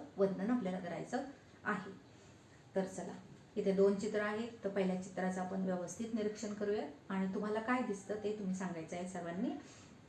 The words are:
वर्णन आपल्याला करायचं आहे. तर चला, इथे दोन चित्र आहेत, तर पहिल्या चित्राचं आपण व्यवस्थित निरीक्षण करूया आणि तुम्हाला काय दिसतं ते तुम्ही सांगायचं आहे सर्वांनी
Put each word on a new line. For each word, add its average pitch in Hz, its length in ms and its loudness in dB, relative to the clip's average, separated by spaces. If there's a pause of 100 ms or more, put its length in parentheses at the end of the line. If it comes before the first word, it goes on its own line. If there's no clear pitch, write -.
(180)
वर्णन 190 340 4
आपल्याला 185 280 2
करायचं 170 440 -4 (400)
आहे. 196 280 -2 (840)
तर 190 100 4
चला, - 280 -6 (420)
इथे 196 160 4
दोन 196 240 8
चित्र 208 240 0
आहेत, 214 320 0 (120)
तर 196 60 0
पहिल्या 185 340 2
चित्राचं 185 380 0
आपण 190 200 -2
व्यवस्थित 185 520 -2
निरीक्षण 208 400 -2
करूया 208 320 0 (240)
आणि 190 240 0
तुम्हाला 214 260 0
काय 247 240 2
दिसतं 202 400 -4
ते 208 160 0
तुम्ही 185 160 0
सांगायचं 170 400 -4
आहे 180 120 -4
सर्वांनी 180 420 -2 (600)